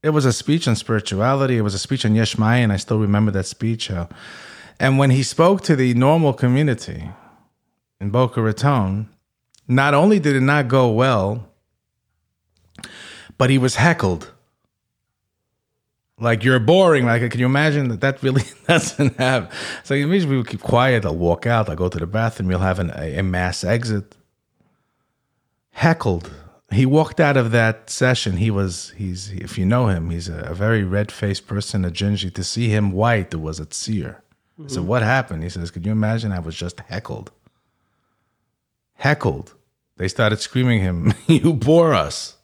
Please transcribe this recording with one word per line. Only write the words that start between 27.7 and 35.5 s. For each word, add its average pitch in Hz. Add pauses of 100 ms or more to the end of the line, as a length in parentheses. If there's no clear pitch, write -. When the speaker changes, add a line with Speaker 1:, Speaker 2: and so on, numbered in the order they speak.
Speaker 1:
session. 123
He 107
was, 98
he's, 95
if -
you 92
know 120
him, 85
he's 85
a, 80 (100)
a 82
very 104
red-faced 98
person, 101
a 87
gingy. 101
To 92
see 117
him 104
white, 107
it 80
was 78
a -
tzir. -
I -
said, 127
Speaker 2:
Mm-hmm. 87
Speaker 1:
"What 113
happened?" 113
He 87
says, 85